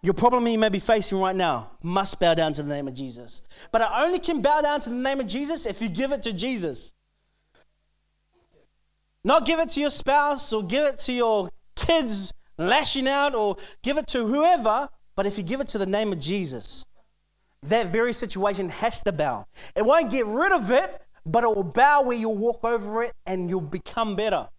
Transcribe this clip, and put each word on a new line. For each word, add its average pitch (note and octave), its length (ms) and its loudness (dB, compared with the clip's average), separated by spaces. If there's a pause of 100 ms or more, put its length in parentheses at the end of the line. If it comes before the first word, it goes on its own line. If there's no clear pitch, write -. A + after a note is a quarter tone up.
Your F#3+ 120 2
problem A#3+ 340 4
you A3+ 100 2
may A3 100 4
be F#3 120 0
facing G3+ 400 2
right F#3+ 160 0
now D#3 340 0 (120)
must F#3 360 -2
bow E3+ 160 4
down D#3+ 200 2
to D3 80 -6
the D3 60 -6
name C#3+ 200 -6
of B2+ 60 -10
Jesus. B2 480 -12 (280)
But A3+ 120 4
it A3 120 0
only E4 240 2
can E4 240 -2
bow D4 180 4
down D4 200 0
to A#3 100 -8
the A#3+ 60 -6
name C4+ 240 -2
of A#3 80 -4
Jesus C#4+ 360 -4
if G3+ 160 -6
you A3+ 80 -2
give A#3 220 -2
it C4+ 140 -4
to A3+ 80 -4
Jesus. F3+ 600 -6 (2250)
Not C#4+ 220 4
give D#4+ 140 2
it D4+ 100 2
to C#4 100 -2
your D4 100 2
spouse C#4+ 600 0
or G#3+ 120 -2
give B3+ 200 0
it C#4 160 0
to B3+ 120 -4
your A3 380 2 (260)
kids A3+ 580 0 (240)
lashing C4 480 2
out C#4 300 2
or G#3 200 0 (260)
give C#4+ 140 0
it D4+ 120 -4
to A#3+ 180 -2
whoever, C#4 600 2 (260)
but G3 120 -2
if G3+ 120 -4
you G3 60 -6
give A#3+ 160 -4
it C#4 80 -4
to A3 100 -4
the G3 80 0
name G3+ 260 0
of E3+ 60 -4
Jesus, D3 680 -6 (800)
that G3+ 240 0
very A3+ 260 0
situation G3 560 -2
has G#3+ 340 -2
to G3+ 100 0
bow. C#3 340 -4 (300)
It G#3+ 100 2
won't C#4 240 4
get A#3+ 160 0
rid C4+ 240 2
of B3 220 2
it, E4 280 2 (240)
but A3+ 200 2
it - 20 4
will G#3 160 2
bow C4+ 400 6
where B3 140 0
you'll A3 200 -2
walk A#3 280 -2
over A3+ 400 0
it A#3+ 100 -8 (100)
and F#3 240 -4
you'll F#3 120 -2
become F#3+ 560 -4
better. G3 320 -2 (100)